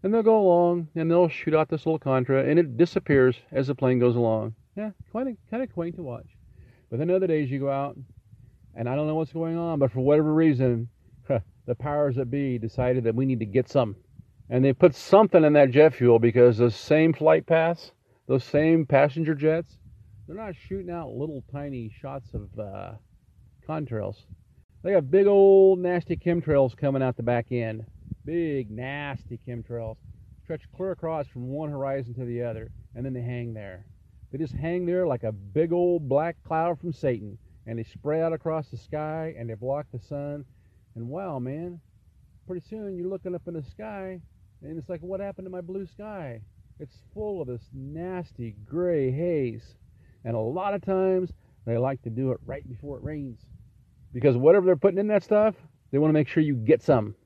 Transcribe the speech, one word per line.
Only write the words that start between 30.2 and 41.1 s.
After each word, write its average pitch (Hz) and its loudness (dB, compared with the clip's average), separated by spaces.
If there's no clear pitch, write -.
Stretch 156 -12
clear 185 -6
across 160 -6
from 123 -12
one 147 -8
horizon 135 -6
to 127 -8
the 120 -6
other, 113 -10
and 123 -10
then 131 -8
they 123 -8
hang 120 -8
there. 98 -16
They 135 -12
just 147 -8
hang 170 -6
there 175 -2
like 127 -4
a 110 -6
big 104 -4
old 175 0
black 156 0
cloud 165 -2
from 170 -8
Satan, 107 -6
and 113 -8
they 113 -8
spread 151 -6
out 165 -2
across 160 -6
the - -16
sky, 156 -10
and 117 -10
they 113 -10
block 135 -8
the 127 -12
sun. 143 -12
And 117 -12
wow, 160 -10